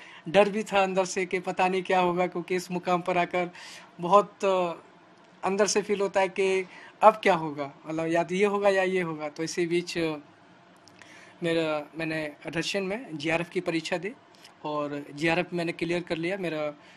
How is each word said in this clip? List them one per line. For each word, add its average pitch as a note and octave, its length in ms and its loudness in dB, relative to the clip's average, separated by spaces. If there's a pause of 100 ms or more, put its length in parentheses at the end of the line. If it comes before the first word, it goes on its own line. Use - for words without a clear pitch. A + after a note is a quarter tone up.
(280)
डर G3 220 6
भी G#3+ 140 -4
था G3 180 2
अंदर F#3+ 220 2
से F#3 220 -2
कि F#3 140 -2
पता F#3 280 0
नहीं F#3 140 0
क्या F#3 180 2
होगा, F3+ 260 2
क्योंकि F3 300 -4
इस F3+ 140 -6
मुकाम F3+ 300 0
पर F3 180 -2
आकर F3 320 0 (500)
बहुत G3 440 4 (1000)
अंदर G3 220 2
से G3 160 2
feel G3 180 0
होता G3 200 0
है F#3+ 80 4
कि F#3+ 380 0 (360)
अब G#3+ 200 8
क्या F#3+ 120 6
होगा, D3 400 -4 (120)
मतलब D#3+ 200 -4
या E3 160 2
तो E3 120 -4
ये F#3+ 100 2
होगा G3+ 240 2
या F#3+ 140 4
ये F#3 180 0
होगा। D#3 280 -4
तो D#3 140 -8
इसी E3+ 240 -2
बीच F3 320 -2 (1400)
मेरा, D#3+ 440 0 (120)
मैंने D#3 340 -4 (140)
रशियन E3 380 -2
में F#3+ 340 -6
जीआरएफ़ E3 320 -2
की F#3 100 -4
परीक्षा E3 360 -4
दी F3 160 -6 (520)
और D3 500 -6
जीआरएफ़ E3 400 0
मैंने E3+ 180 -2
clear E3+ 300 -4
कर E3+ 140 -6
लिया। E3+ 200 -4
मेरा D#3 380 -4 (220)